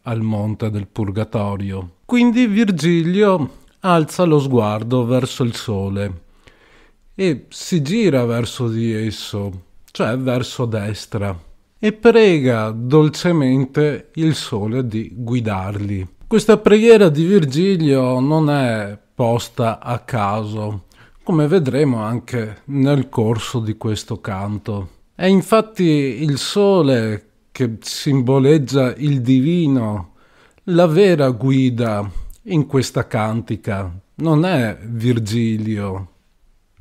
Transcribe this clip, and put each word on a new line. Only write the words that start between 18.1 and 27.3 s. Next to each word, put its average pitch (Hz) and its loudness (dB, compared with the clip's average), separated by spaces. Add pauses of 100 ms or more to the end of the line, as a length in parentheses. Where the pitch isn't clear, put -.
non 151 2
è 110 -2 (160)
posta 117 -2
a 120 -6
caso, 107 -6 (380)
come 151 2
vedremo 135 0
anche 113 -6
nel 139 0
corso 117 -2
di 110 -4
questo 107 -6
canto. 101 -8 (140)
È 180 -2
infatti 196 2
il 143 0
sole 135 0 (260)